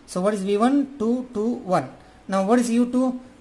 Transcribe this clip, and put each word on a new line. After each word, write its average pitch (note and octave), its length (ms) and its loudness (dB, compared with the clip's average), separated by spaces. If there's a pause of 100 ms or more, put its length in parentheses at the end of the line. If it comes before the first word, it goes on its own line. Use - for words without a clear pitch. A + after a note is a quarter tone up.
So - 140 -6
what G#3 140 0
is F#3+ 80 -4
V G3+ 140 0
one? C4 420 2
Two, A#3+ 340 -2
two, G#3+ 160 -2 (280)
one. C3+ 120 -2 (400)
Now F#3+ 160 0
what A3+ 140 4
is A#3 120 0
U A#3+ 200 2
two? B3+ 300 0 (200)